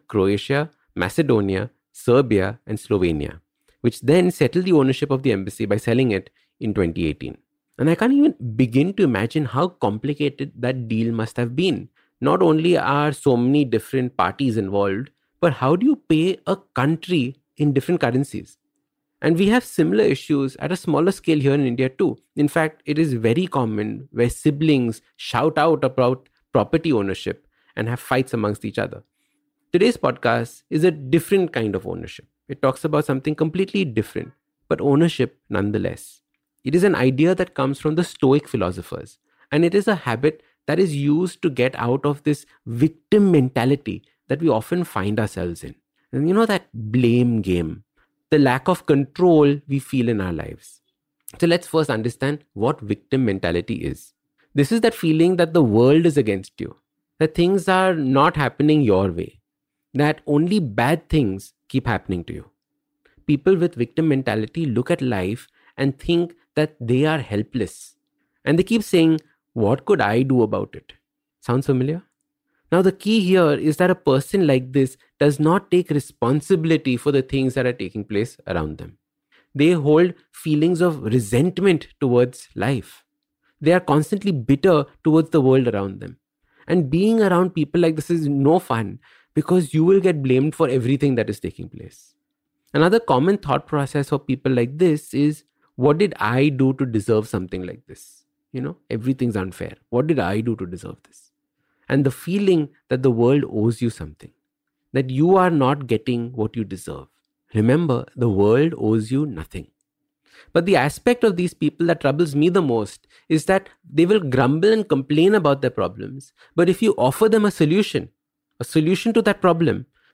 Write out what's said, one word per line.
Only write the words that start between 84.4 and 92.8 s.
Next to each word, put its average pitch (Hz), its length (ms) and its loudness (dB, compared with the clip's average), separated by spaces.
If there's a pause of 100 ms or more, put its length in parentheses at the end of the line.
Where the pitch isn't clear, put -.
towards 160 260 2
the 156 120 2
world 131 260 4
around 98 320 -4
them. 92 180 -16 (500)
And 160 220 0
being 214 320 2
around 185 320 2
people 160 280 -2
like 165 140 2
this 151 140 -6
is 160 180 -2
no 143 300 2
fun, 113 420 -6 (360)
because 165 380 0
you 156 120 2
will 196 140 6
get 175 240 0
blamed 131 300 2
for 160 140 0
everything 131 480 0
that 110 140 -2
is 101 100 -6
taking - 300 -10
place. - 460 -20 (580)
Another 180 260 4